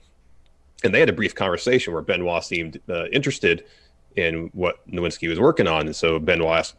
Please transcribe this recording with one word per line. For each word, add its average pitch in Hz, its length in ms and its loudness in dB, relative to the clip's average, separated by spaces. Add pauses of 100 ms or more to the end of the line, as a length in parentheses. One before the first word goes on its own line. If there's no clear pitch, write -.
(840)
And 95 100 2
they 120 60 4
had 151 80 6
a 107 40 2
brief 92 220 -4
conversation 95 580 0
where 80 100 -4
Benoit 87 420 -2
seemed, 82 340 -6 (100)
uh, 85 180 -4
interested 107 580 0 (520)
in 82 380 -2
what 87 220 -2 (140)
Nowinski 87 380 -4
was 82 100 -2
working 131 300 4
on. 80 180 0
And 78 80 -6
so 82 240 0
Benoit 82 420 2
asked, - 180 -8